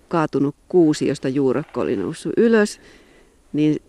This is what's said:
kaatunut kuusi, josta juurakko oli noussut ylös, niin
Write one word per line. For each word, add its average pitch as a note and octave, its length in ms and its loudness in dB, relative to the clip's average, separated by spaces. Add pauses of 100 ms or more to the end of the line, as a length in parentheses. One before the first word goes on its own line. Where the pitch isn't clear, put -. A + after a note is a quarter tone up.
kaatunut D3 480 -2 (140)
kuusi, D#3 380 2
josta C#3+ 220 -4
juurakko C3 520 -2
oli D#2+ 140 -2
noussut G#2 420 -6
ylös, A3 420 2 (720)
niin D3+ 240 0 (120)